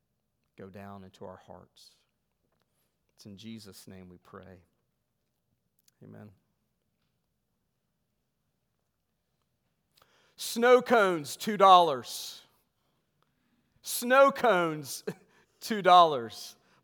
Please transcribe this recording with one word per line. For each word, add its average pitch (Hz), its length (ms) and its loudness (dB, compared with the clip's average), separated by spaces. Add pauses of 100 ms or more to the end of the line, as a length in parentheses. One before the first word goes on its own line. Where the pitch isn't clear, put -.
(560)
go 98 140 -20
down 101 340 -20
into 98 220 -20
our 92 100 -18 (100)
hearts. - 440 -20 (1300)
It's - 100 -20
in 101 100 -20
Jesus' 104 500 -20
name 95 220 -20
we 90 80 -20
pray. 92 460 -20 (1400)
Amen. 107 280 -20 (4000)
Snow 247 440 2
cones, 190 560 0
two 208 220 -6
dollars. 175 800 2 (1400)
Snow 262 500 2
cones, 170 720 -4 (280)
<laughs> - 280 -20
two 214 220 -8
dollars. 165 720 2 (280)